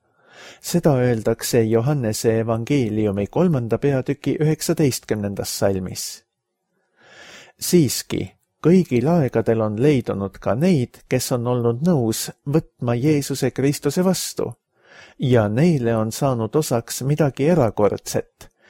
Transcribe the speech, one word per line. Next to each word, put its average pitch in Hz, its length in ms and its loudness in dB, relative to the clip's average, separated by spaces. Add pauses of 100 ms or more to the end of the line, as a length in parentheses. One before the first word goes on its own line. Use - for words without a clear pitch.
(600)
Seda 170 380 0
öeldakse 117 640 0
Johannese 113 760 0
evangeeliumi 110 880 -2
kolmanda 131 500 0
peatüki 135 640 -2
üheksateistkümnendas 139 1200 -2
salmis. - 640 -4 (1400)
Siiski, - 680 0 (380)
kõigil 151 440 4
aegadel 117 540 2
on 107 180 -2
leidunud 113 600 0
ka 98 160 -2
neid, 147 520 0
kes 127 280 -2
on 120 120 -4
olnud 120 400 0
nõus 120 420 0 (180)
võtma 135 480 -2
Jeesuse 139 560 0
Kristuse 147 520 -2
vastu, - 500 -2 (680)
ja 120 300 4
neile 123 460 2
on 110 160 0
saanud 117 440 -2
osaks 139 460 -2
midagi 139 460 0
erakordset, 110 1000 0 (200)